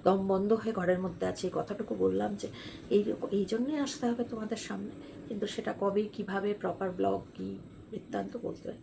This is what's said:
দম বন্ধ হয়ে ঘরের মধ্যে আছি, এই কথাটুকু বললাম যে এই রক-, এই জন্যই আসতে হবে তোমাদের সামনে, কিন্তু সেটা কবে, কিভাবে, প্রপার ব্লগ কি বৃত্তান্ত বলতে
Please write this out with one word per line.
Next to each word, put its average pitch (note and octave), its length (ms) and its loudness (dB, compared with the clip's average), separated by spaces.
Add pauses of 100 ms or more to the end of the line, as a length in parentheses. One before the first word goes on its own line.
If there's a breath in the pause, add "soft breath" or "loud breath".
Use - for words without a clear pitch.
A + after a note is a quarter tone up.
দম F#3+ 240 6
বন্ধ G3 260 6
হয়ে A3 200 2
ঘরের F3+ 260 4
মধ্যে F#3 280 -2
আছি, F#3 200 -2
এই F#3 80 0
কথাটুকু G3+ 400 -2
বললাম F#3+ 400 4
যে G3+ 120 -6 (420 loud breath)
এই G#3 140 6
রক-, - 280 -2
এই G3 140 4
জন্যই B3 320 0
আসতে C4+ 300 0
হবে A#3+ 160 2
তোমাদের G#3+ 340 -4
সামনে, G3+ 340 -6 (360 loud breath)
কিন্তু G#3 200 -2
সেটা - 320 -2
কবে, G3+ 240 4
কিভাবে, G3 500 -2
প্রপার F#3 380 -2
ব্লগ F#3+ 300 2 (120)
কি F#3+ 240 -6 (340)
বৃত্তান্ত G3+ 500 -4
বলতে - 280 -6 (140)